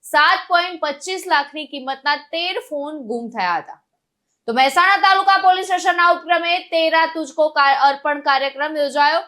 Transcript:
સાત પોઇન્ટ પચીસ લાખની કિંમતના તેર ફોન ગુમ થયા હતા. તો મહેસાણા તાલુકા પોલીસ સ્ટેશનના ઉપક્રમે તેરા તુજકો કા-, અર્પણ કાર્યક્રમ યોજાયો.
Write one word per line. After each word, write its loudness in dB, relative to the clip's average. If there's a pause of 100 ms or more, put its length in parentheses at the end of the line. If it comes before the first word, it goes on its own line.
સાત 2 (100)
પોઇન્ટ 0
પચીસ -6
લાખની -2
કિંમતના -6
તેર -6 (100)
ફોન -8
ગુમ -8
થયા -2
હતા. -12 (680)
તો -4
મહેસાણા 4
તાલુકા 4
પોલીસ 2
સ્ટેશનના 0
ઉપક્રમે 0
તેરા 0
તુજકો -2
કા-, 2
અર્પણ 0
કાર્યક્રમ -2
યોજાયો. 0